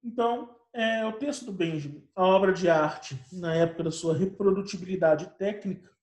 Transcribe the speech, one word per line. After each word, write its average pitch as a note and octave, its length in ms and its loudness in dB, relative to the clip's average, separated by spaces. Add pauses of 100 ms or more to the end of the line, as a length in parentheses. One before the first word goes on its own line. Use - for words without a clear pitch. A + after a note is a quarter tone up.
Então, A#3+ 540 -4 (160)
é, A3+ 320 -2
o A3 80 -2
texto C#4+ 340 -6
do A3 60 -10
Benjamin, D#3+ 640 -4
a F#3+ 100 2
obra F#3+ 280 6
de F3 160 0
arte, D3+ 500 2 (140)
na E3+ 220 -4
época E3 300 2
da - 60 0
sua E3 260 -2
reprodutibilidade F#3 1080 0 (100)
técnica G3+ 540 -6 (120)